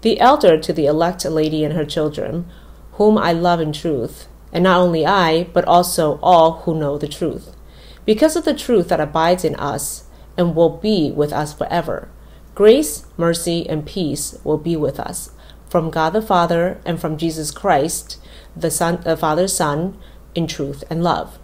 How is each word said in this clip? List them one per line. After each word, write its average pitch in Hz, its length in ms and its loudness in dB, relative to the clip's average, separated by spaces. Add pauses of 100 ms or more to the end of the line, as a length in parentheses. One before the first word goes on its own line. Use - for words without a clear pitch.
The - 180 2
elder 226 380 6
to 160 160 -4
the 156 100 0
elect 165 400 0
lady 156 400 0
and 151 80 -2
her 151 140 -2
children, 151 640 -6 (420)
whom 214 240 4
I 170 160 2
love 170 300 2
in 151 100 -2
truth, 143 560 -6 (240)
and 165 120 0
not 185 140 6
only 170 280 2
I, 170 380 2 (100)
but 175 100 2
also 170 580 2
all 165 420 6
who 160 140 -2
know 147 200 -2
the 143 100 -6
truth, - 480 -8 (480)
because 302 320 2
of 330 80 -4
the 302 80 0
truth 208 360 0
that 160 120 0
abides 165 420 0
in 156 120 -2
us - 500 -8 (320)
and 170 180 0
will 160 220 4
be 196 340 0
with 147 220 -2
us 147 220 -6
forever. - 560 -6 (420)
Grace, 247 540 2 (100)
mercy, 170 540 -2
and 151 160 -6
peace - 580 -6
will 151 140 -2
be 160 180 -4
with 139 240 -4
us - 300 -10 (400)
from 165 180 0
God 160 220 -2
the 208 100 -2
Father 175 640 0
and 160 160 -4
from 156 160 -4
Jesus 156 340 -4
Christ, - 680 -2 (360)
the 160 160 -4
Son, 170 320 -2
the 165 140 -2
Father's 165 400 0
Son, 165 400 -2 (380)
in 170 120 -2
truth 139 440 -8
and 165 120 -2
love. 160 420 -2